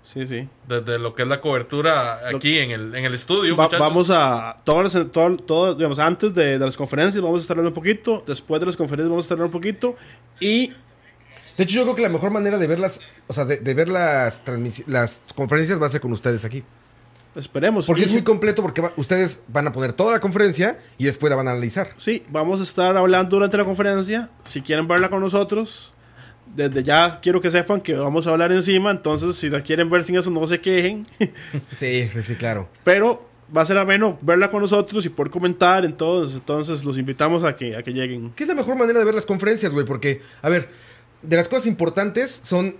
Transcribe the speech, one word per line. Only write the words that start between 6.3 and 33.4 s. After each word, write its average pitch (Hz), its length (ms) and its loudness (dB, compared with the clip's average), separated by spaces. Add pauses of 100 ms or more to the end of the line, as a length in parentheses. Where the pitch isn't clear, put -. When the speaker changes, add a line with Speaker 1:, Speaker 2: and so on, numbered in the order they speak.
Speaker 1:
de, 143 240 2
de 135 80 0
las 131 120 -4
conferencias 170 440 0
vamos 170 180 0
a - 20 -2
estar 165 140 -4
hablando 170 160 0
un 165 120 -8
poquito, 214 420 -2
después 156 360 -4
de 180 60 0
las 175 100 -4
conferencias 151 320 -2
vamos 170 160 -2
a - 0 -
estar 175 100 -2
hablando 170 220 -2
un 165 40 -6
poquito, 233 360 -4 (420)
y 226 320 0 (840)
Speaker 3:
De 185 60 2
hecho, 185 120 0
yo 208 80 4
creo 233 120 2
que 226 80 -2
la 196 60 2
mejor 170 200 -2
manera 202 300 0
de 165 80 2
ver 170 120 0
las, 190 220 -4 (240)
o - 80 -12
sea, 143 100 -2
de, 139 140 0
de 127 160 -2
ver 165 160 2
las 147 560 0
transmisi-, 120 400 -6
las 123 380 -2 (120)
conferencias 156 460 0
va 147 60 0
a - 20 0
ser 143 120 -4
con 123 120 -4
ustedes 113 320 -2
aquí. 120 180 -10 (720)
Speaker 1:
esperemos. 160 520 0
Speaker 3:
Porque 170 160 4
Speaker 1:
Y - 20 6
Speaker 3:
es 190 60 2
muy 226 100 4
completo, 208 400 2
porque 165 200 -2
va-, 170 140 -2
ustedes 180 520 0
van 143 200 -2
a 131 40 -2
poner 127 220 -2
toda 214 200 2
la 220 60 2
conferencia 196 600 0 (200)
y 127 60 0
después 143 260 0
la 135 40 2
van 131 120 0
a 127 40 0
analizar. 120 460 -4
Speaker 1:
Sí, - 320 -4
vamos 160 300 0
a 190 40 -2
estar 185 320 2
hablando 185 420 4
durante 202 200 2
la 202 80 2
conferencia. 196 640 -2 (160)
Si - 160 -8
quieren 156 260 -2
verla 180 220 2
con 190 100 -2
nosotros, 202 720 -2 (640)
desde 139 280 -2
ya 160 380 4
quiero 180 200 2
que 180 80 0
sepan 180 320 0
que 160 140 -4
vamos 147 320 -2
a - 20 0
hablar 165 220 2
encima, 190 400 2
entonces 160 440 -2
si 156 140 -4
la 143 120 -2
quieren 160 280 0
ver 175 140 4
sin 180 120 -2
eso, 180 140 0
no 165 160 -2
se 170 160 -2
quejen. 190 460 0 (100)
<laughs> - 580 -6
Speaker 3:
Sí, 123 380 -2
sí, 117 80 -4
sí, 113 140 -6
claro. 107 340 -6 (140)
Speaker 1:
Pero 214 440 4 (280)